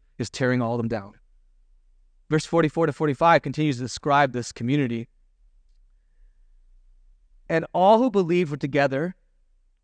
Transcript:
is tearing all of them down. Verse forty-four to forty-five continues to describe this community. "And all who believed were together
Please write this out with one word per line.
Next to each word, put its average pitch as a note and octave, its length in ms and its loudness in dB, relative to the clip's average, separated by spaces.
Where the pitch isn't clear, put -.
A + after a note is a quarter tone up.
is B2 120 -6
tearing B2+ 320 0
all A#2 120 -2
of A#2+ 60 -4
them A2+ 80 -4
down. G#2 260 -6
Verse D3+ 160 0
forty-four E3 420 0
to C#3+ 60 -2
forty-five D#3+ 500 2
continues D3 340 -2
to B2+ 60 -8
describe C#3 500 0
this A#2+ 180 -6
community. A#2+ 560 -2
"And E3 260 -2
all G3 260 6
who C4 100 2
believed F3 420 0
were D3 60 -6
together C#3+ 580 -2